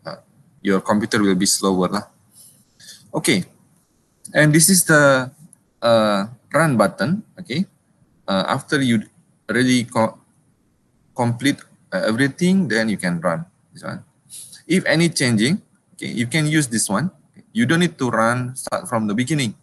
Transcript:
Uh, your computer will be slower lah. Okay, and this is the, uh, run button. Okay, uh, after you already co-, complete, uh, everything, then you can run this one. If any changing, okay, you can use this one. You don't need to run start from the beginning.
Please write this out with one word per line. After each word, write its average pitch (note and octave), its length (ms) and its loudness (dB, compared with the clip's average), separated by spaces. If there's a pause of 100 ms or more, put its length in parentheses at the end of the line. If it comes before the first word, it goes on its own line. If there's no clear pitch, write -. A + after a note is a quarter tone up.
Uh, D#2 160 -14 (480)
your G2 160 2
computer A2 400 0
will G2 160 2
be F#2+ 80 0
slower F#2 420 0
lah. G2+ 220 -6 (1040)
Okay, B2 320 -2 (880)
and D3+ 160 4
this D#3+ 240 4
is F3+ 160 2
the, C#3 400 4 (500)
uh, G#2+ 460 2 (240)
run D3+ 240 2
button. A#2 480 0 (160)
Okay, E3 320 -4 (560)
uh, F#2+ 240 -2
after C3+ 320 -2
you A#2 240 0 (400)
already B2 400 2
co-, A2 320 -2 (960)
complete, A#2+ 480 -2 (320)
uh, F#2+ 160 -2
everything, C#3+ 580 0
then A2 220 0
you F#2+ 80 -2
can F2 240 -4
run E2 240 -4 (240)
this - 160 -20
one. E2 160 -10 (640)
If - 240 0
any D#3+ 240 2
changing, B2 480 0 (320)
okay, - 160 -12
you A#2+ 160 -4
can D3+ 240 -2
use D3+ 160 0
this A2+ 240 -4
one. A#2 220 -2 (420)
You A#2+ 160 0
don't E3+ 160 2
need E3+ 160 -6
to B2+ 80 0
run A#2+ 480 0
start - 320 -8
from A2 160 -2
the G#2 80 -2
beginning. B2+ 500 -2